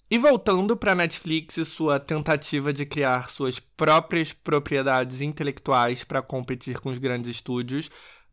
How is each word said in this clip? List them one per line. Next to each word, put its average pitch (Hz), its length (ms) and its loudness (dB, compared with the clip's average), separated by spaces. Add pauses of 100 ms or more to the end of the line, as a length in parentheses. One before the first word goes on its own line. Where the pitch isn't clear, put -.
(120)
E 226 60 2
voltando 220 580 4
pra 208 180 2
Netflix 160 640 -2
e 160 80 -2
sua 151 340 0
tentativa 147 760 -2
de 143 120 -6
criar 131 440 0
suas 127 280 -4
próprias 160 760 2
propriedades 135 880 0
intelectuais 135 800 0
pra 135 180 -4
competir 131 600 -6
com 135 80 -6
os 127 80 -6
grandes 123 320 -4
estúdios, 123 600 -6 (440)